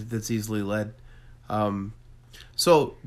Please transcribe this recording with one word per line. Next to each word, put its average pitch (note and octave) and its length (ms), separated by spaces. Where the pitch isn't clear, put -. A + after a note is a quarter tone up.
that's A2 200
easily G#2+ 320
led. G#2 320
Um, G#2 440
so, D#3 380